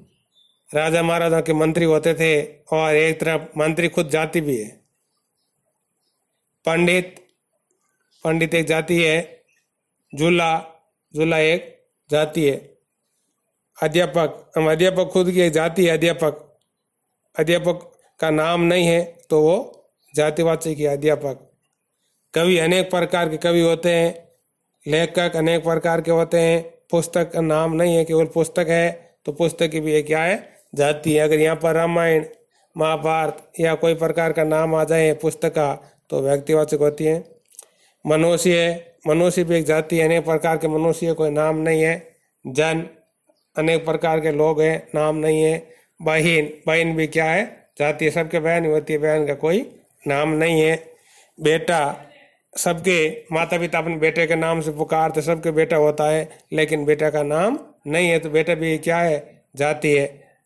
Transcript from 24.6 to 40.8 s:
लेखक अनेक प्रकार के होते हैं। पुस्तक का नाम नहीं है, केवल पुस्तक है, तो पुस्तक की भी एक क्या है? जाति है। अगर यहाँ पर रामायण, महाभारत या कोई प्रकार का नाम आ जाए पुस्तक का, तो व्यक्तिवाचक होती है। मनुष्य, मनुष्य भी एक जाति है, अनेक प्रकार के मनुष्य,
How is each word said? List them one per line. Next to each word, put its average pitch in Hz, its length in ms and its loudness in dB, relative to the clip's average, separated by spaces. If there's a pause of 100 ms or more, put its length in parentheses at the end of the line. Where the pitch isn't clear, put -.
लेखक 165 500 0
अनेक 160 280 0
प्रकार 165 360 0
के 160 100 -6
होते 165 300 2
हैं। 165 220 2 (280)
पुस्तक 165 420 -2
का 170 80 -2
नाम 160 320 0
नहीं 170 240 2
है, 160 80 2
केवल 160 220 2
पुस्तक 165 420 -2
है, 170 560 -2
तो - 80 -6
पुस्तक 165 360 -2
की 156 120 -4
भी 156 120 -2
एक 151 140 2
क्या 156 160 0
है? 196 400 -4 (120)
जाति 151 380 0
है। 151 60 4
अगर 156 200 4
यहाँ 160 180 2
पर 160 180 0
रामायण, 165 520 2 (500)
महाभारत 156 840 -2
या 160 140 2
कोई 165 200 2
प्रकार 160 380 -2
का 156 120 0
नाम 156 300 0
आ 156 100 2
जाए 156 300 2
पुस्तक 160 340 -2
का, 147 260 -2 (360)
तो 147 100 -2
व्यक्तिवाचक 143 540 0
होती 147 300 0
है। 160 360 -4 (640)
मनुष्य, 170 800 2 (200)
मनुष्य 175 380 2
भी 170 120 0
एक 160 80 0
जाति 156 340 0
है, 160 60 2
अनेक 165 200 2
प्रकार 160 320 0
के 160 120 -2
मनुष्य, 160 460 0